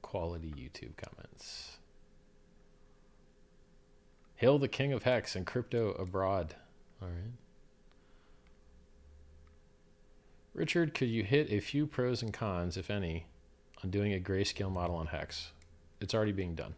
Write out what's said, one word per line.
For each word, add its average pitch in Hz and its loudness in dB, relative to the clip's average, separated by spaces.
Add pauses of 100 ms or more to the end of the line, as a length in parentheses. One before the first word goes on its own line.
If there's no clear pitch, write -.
Quality 82 -4
YouTube - -14
comments. - -16 (2500)
Hail 139 8
the 139 4
king 139 0
of 120 0
Hex 123 2
and 92 -2
crypto 117 0
abroad. 95 0 (440)
All 92 -8
right. 90 -6 (3250)
Richard, 160 2
could 127 2
you 113 2
hit 139 4
a 104 4
few 147 0
pros 123 0
and 110 -4
cons, 90 -2
if 92 -6
any, 85 -2 (580)
on 95 -2
doing 101 2
a 98 2
grayscale 95 0
model 90 0
on 82 -2
Hex? - -6 (480)
It's 98 -2
already 107 4
being 90 -2
done. - -8